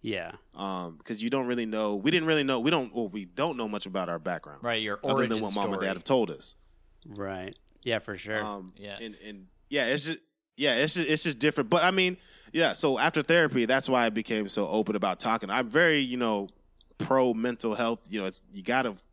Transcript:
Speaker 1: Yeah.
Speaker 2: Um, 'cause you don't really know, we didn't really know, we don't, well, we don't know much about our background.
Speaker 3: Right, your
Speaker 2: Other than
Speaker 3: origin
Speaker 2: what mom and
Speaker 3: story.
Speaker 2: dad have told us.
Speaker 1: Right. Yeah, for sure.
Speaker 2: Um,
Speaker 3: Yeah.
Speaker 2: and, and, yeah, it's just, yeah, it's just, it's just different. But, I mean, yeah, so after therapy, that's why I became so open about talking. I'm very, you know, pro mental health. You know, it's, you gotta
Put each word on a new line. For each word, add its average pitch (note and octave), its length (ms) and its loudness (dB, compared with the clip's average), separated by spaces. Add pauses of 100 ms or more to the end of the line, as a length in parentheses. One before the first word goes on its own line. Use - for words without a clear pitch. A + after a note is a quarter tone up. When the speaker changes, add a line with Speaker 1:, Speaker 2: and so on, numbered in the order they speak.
Speaker 1:
Yeah. F#2 320 -6 (220)
Speaker 2:
Um, F2+ 480 -6
'cause G#2+ 180 -8
you A#2 80 -2
don't C3 180 -2
really A#2+ 180 -2
know, G#2+ 300 -2
we G2+ 160 0
didn't E3 160 2
really D#3 160 2
know, C3+ 160 0
we B2+ 120 2
don't, C3+ 220 -2
well, A#2 140 -2
we F#2+ 180 -8
don't - 320 -4
know A2+ 100 -4
much G#2 180 -6
about F#2 240 -4
our E2+ 100 -4
background. D#2 440 -8
Speaker 3:
Right, A#2 180 0
your G#2 220 -4
Speaker 2:
Other C3+ 200 2
than A#2 80 0
Speaker 3:
origin A2 120 0
Speaker 2:
what G2+ 120 -4
mom G2+ 100 2
and G2 100 -2
Speaker 3:
story. F#2+ 120 -2
Speaker 2:
dad F#2+ 80 -2
have F2+ 80 -14
told B2+ 280 2
us. - 240 -12 (520)
Speaker 1:
Right. G2 480 -8 (280)
Yeah, A2+ 160 -2
for G#2 180 -10
sure. G#2+ 260 -4
Speaker 2:
Um, G2 340 -10
Speaker 3:
Yeah. G2+ 240 -14
Speaker 2:
and, A2 140 -12 (100)
and, G2 220 -16 (220)
yeah, C#3 180 0
it's C#3 180 0
just, D#3+ 140 -6 (380)
yeah, C3+ 180 2
it's D3 180 2
just, E3 160 0
it's D#3 140 2
just B2+ 160 -2
different. C#3 320 2
But, E3+ 120 6
I F3+ 80 6
mean, F3+ 260 2 (360)
yeah, D#3 200 4
so C3+ 260 2
after D#3 240 2
therapy, C#3 420 4
that's C3+ 240 2
why B2 160 4
I A2+ 40 4
became G#2+ 400 -2
so G2 180 0
open G2+ 280 0
about F#2+ 240 0
talking. A2 300 0
I'm A#2 200 -2
very, D#3 300 6
you B2 180 -2
know, G#2+ 320 0 (480)
pro C3 360 4
mental A2+ 400 -2
health. A#2 380 -2
You G#2 100 -2
know, F#2+ 60 -2
it's, - 140 -8 (120)
you G2 80 -14
gotta A#2+ 320 0 (200)